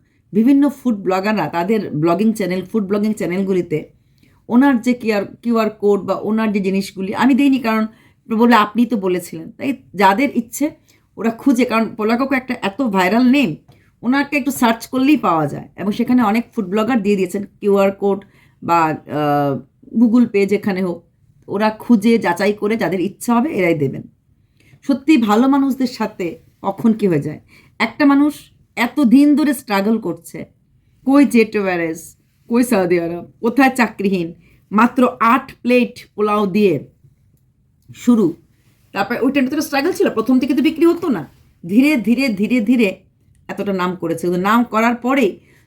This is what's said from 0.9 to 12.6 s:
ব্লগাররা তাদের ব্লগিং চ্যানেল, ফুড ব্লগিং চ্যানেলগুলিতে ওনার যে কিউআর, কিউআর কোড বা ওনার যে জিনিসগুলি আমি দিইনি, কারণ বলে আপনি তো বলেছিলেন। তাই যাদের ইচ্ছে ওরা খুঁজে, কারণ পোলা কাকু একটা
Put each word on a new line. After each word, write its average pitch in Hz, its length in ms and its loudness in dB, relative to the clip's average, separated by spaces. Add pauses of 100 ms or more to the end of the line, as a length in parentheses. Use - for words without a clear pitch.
ব্লগাররা 190 540 -2
তাদের 185 420 -2
ব্লগিং 170 420 0
চ্যানেল, 185 320 -4
ফুড 220 200 -4
ব্লগিং 208 280 -2
চ্যানেলগুলিতে 180 760 -4 (600)
ওনার 254 320 4
যে 247 120 0
কিউআর, 220 320 -4 (180)
কিউআর 226 280 0
কোড 202 300 0
বা 185 140 -4
ওনার 220 380 -2
যে 202 80 -2
জিনিসগুলি 196 540 -4
আমি 262 200 2
দিইনি, 269 240 2
কারণ 220 280 -2 (500)
বলে 240 180 4
আপনি 214 320 2
তো 240 100 -2
বলেছিলেন। 180 540 -6
তাই - 260 -8 (180)
যাদের 202 400 2
ইচ্ছে 277 360 -4 (460)
ওরা 220 140 -4
খুঁজে, 240 340 0
কারণ 226 300 -2
পোলা 220 220 -2
কাকু 269 180 -2
একটা 254 280 -4